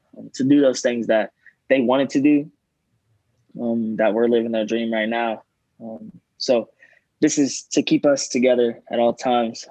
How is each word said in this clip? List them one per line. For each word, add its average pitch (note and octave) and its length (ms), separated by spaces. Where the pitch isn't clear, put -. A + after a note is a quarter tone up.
um, - 160
to - 100
do C#3+ 180
those C3 200
things A#2+ 260
that G#2+ 260
they C3+ 120
wanted B2+ 300
to C#3+ 100
do, D3 300
um, A#2 360
that G#2+ 180
we're A#2 120
living A#2 240
their A2 140
dream A2+ 260
right A2 180
now. A#2 340
Um, A2+ 320
so A#2 320
this D3+ 200
is C#3 320
to C#3+ 100
keep D3+ 240
us C#3 220
together A#2+ 520
at A#2+ 80
all A#2 140
times. A#2+ 580